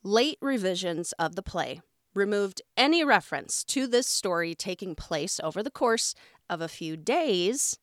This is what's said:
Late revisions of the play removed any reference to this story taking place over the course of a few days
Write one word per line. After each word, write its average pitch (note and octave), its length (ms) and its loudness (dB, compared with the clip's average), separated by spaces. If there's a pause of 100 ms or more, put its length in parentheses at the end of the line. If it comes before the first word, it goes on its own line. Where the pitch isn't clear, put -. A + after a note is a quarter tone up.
Late A#3 380 2
revisions F#3 760 -2
of E3 160 0
the F#3+ 80 -6
play C3 380 -6 (320)
removed G3+ 480 0 (160)
any D#4 260 6
reference F#3 600 2
to C4+ 220 -2
this A#3+ 200 2
story E3+ 480 -2
taking F#3 400 -8
place E3 480 -4
over D#3+ 180 -4
the A#3+ 80 -4
course A3+ 460 0 (340)
of E3+ 120 -4
a E3 80 -4
few D#3+ 260 -8
days A3 880 0